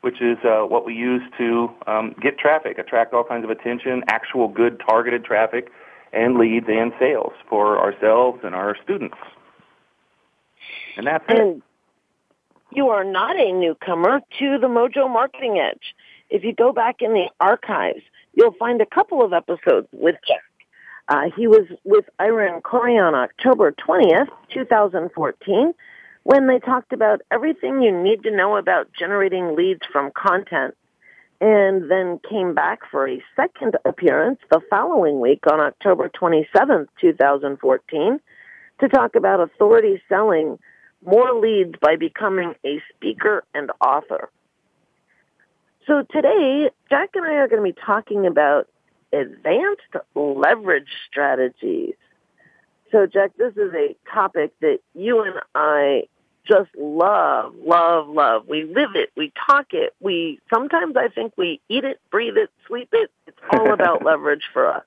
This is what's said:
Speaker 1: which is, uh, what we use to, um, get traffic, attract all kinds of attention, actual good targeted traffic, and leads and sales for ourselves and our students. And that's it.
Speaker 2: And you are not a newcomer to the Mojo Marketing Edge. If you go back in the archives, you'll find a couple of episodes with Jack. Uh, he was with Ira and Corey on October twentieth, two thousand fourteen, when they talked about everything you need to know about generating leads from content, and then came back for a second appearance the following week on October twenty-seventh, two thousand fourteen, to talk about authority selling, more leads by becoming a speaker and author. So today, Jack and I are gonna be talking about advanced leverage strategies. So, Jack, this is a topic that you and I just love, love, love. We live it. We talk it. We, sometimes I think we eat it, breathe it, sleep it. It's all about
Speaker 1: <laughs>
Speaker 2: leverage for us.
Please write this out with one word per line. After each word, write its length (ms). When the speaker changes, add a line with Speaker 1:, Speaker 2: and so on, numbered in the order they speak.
Speaker 1:
which 200
is, 220
uh, 180
what 240
we 80
use 300
to, 340
um, 340
get 160
traffic, 400
attract 360
all 100
kinds 200
of 60
attention, 580
actual 400
good 400
targeted 360
traffic, 480
and 240
leads 320
and 300
sales 340
for 300
ourselves 640
and 100
our 300
students. 340
And 100
that's 220
it. 100
Speaker 2:
And 220
you 180
are 140
not 360
a 140
newcomer 680
to 200
the 80
Mojo 420
Marketing 500
Edge. 360
If 140
you 100
go 200
back 280
in 120
the 160
archives, 640
you'll 260
find 220
a 40
couple 380
of 100
episodes 600
with 220
Jack. 160
Uh, 260
he 120
was 180
with 200
Ira 340
and 100
Corey 340
on 180
October 560
twentieth, 560
two 120
thousand 480
fourteen, 600
when 240
they 120
talked 320
about 300
everything 500
you 160
need 260
to 120
know 220
about 340
generating 640
leads 340
from 220
content, 640
and 500
then 300
came 240
back 260
for 160
a 160
second 480
appearance 540
the 80
following 520
week 280
on 120
October 480
twenty-seventh, 800
two 140
thousand 460
fourteen, 600
to 80
talk 260
about 240
authority 720
selling, 500
more 340
leads 400
by 160
becoming 580
a 160
speaker 600
and 260
author. 500
So 260
today, 580
Jack 260
and 100
I 100
are 120
gonna 140
be 100
talking 560
about 400
advanced 680
leverage 760
strategies. 840
So, 140
Jack, 320
this 180
is 180
a 220
topic 500
that 180
you 300
and 120
I 480
just 300
love, 800
love, 500
love. 400
We 160
live 320
it. 220
We 160
talk 220
it. 280
We, 400
sometimes 420
I 140
think 280
we 300
eat 160
it, 160
breathe 280
it, 120
sleep 260
it. 180
It's 100
all 220
about 320
Speaker 1:
<laughs> 0
Speaker 2:
leverage 380
for 180
us. 160